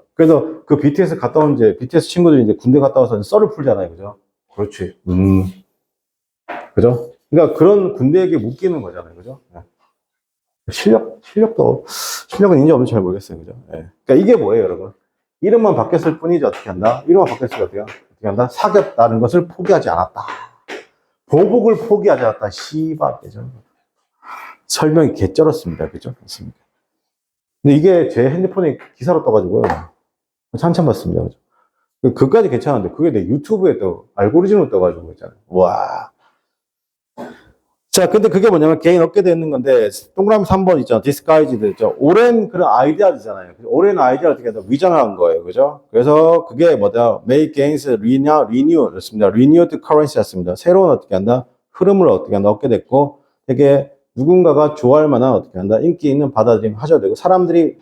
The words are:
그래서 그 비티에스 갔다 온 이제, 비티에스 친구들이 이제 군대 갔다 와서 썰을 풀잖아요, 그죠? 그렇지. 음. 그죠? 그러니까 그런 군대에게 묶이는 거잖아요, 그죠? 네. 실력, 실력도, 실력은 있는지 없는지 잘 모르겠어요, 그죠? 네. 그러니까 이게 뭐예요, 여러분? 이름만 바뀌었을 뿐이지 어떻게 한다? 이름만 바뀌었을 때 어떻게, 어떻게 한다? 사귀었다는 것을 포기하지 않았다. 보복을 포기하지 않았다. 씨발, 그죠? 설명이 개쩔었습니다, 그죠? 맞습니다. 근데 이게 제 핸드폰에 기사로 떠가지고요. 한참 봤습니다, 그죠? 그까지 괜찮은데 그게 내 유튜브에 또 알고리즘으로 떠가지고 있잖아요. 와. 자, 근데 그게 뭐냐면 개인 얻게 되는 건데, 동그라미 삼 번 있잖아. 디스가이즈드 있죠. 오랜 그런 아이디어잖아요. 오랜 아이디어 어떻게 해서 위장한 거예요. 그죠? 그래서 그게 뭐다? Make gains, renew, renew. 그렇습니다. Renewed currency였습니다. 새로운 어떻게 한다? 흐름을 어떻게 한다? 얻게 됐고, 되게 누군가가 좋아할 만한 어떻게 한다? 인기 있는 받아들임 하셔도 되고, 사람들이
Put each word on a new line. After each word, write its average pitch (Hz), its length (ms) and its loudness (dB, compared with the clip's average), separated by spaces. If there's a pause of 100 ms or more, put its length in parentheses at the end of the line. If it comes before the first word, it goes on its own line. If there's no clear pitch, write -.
(140)
그래서 160 520 2
그 147 120 2
비티에스 156 400 -2
갔다 123 200 -4
온 151 160 2
이제, 110 220 2
비티에스 156 320 -2
친구들이 160 340 4
이제 107 140 0
군대 131 240 2
갔다 135 200 2
와서 110 220 -2
썰을 214 280 0
풀잖아요, 101 400 -4
그죠? 98 280 -20 (340)
그렇지. 101 460 -10 (100)
음. 95 360 2 (1300)
그죠? 120 380 0 (180)
그러니까 156 280 2
그런 190 360 2
군대에게 170 440 0
묶이는 139 420 -6
거잖아요, 87 340 -16
그죠? 117 260 -20 (140)
네. 85 60 -20 (1120)
실력, - 520 -2
실력도, 208 640 -2
실력은 - 720 -2
있는지 147 160 4
없는지 123 200 0
잘 117 100 0
모르겠어요, 92 360 -8
그죠? 85 140 -20 (180)
네. 80 160 -16 (180)
그러니까 131 100 2
이게 196 200 4
뭐예요, 113 300 0
여러분? 90 300 -8 (480)
이름만 208 340 2
바뀌었을 165 420 -2
뿐이지 165 280 -2
어떻게 104 240 -8
한다? 104 360 -4
이름만 175 200 4
바뀌었을 120 320 -8
때 104 40 -6
어떻게, 98 180 -6
어떻게 - 460 -16
한다? 110 220 -2
사귀었다는 117 720 0
것을 170 260 0
포기하지 170 440 -2
않았다. 85 320 -6 (1040)
보복을 208 600 2
포기하지 180 380 0
않았다. 107 260 -4
씨발, 156 680 -8
그죠? - 280 -20 (1160)
설명이 156 460 0
개쩔었습니다, 90 800 -2
그죠? - 300 -18
맞습니다. - 360 -20 (1040)
근데 139 120 4
이게 165 340 4
제 123 220 0
핸드폰에 180 480 -4 (160)
기사로 160 300 -4
떠가지고요. 107 380 0 (1000)
한참 170 260 0
봤습니다, 87 380 -4
그죠? - 880 -8
그까지 190 340 2
괜찮은데 120 420 -4
그게 160 200 -2
내 110 160 -2
유튜브에 151 520 -2
또 95 360 -8
알고리즘으로 165 560 2
떠가지고 85 420 -2
있잖아요. - 240 -20 (120)
와. - 640 -2 (1800)
자, 180 180 0
근데 208 200 2
그게 190 220 2
뭐냐면 156 280 2
개인 170 240 2
얻게 165 200 0
되는 165 280 0
건데, 127 380 0 (260)
동그라미 202 300 0
삼 190 200 0
번 180 160 2
있잖아. 117 200 -2
디스가이즈드 143 680 0
있죠. 107 280 -2
오랜 226 500 2
그런 175 200 -2
아이디어잖아요. 120 840 0 (120)
오랜 170 340 0
아이디어 143 320 0
어떻게 120 200 -4
해서 107 180 -10
위장한 139 480 0
거예요. 85 260 0
그죠? 131 380 -2 (100)
그래서 156 540 2
그게 151 320 0
뭐다? 110 480 0
Make 151 280 0
gains, 143 360 -2
renew, 135 560 0
renew. 131 460 0
그렇습니다. 101 380 -2
Renewed 147 560 4
currency였습니다. 110 720 -2
새로운 180 360 2
어떻게 117 240 -2
한다? 117 320 -2 (260)
흐름을 190 360 2
어떻게 101 260 0
한다? 101 160 2
얻게 107 180 -2
됐고, 135 520 -2 (260)
되게 139 440 2 (240)
누군가가 151 600 2
좋아할 151 340 2
만한 127 240 2
어떻게 92 260 -4
한다? 101 220 0
인기 156 300 -2
있는 143 200 -2
받아들임 110 440 0
하셔도 147 260 0
되고, 98 140 -2
사람들이 170 680 0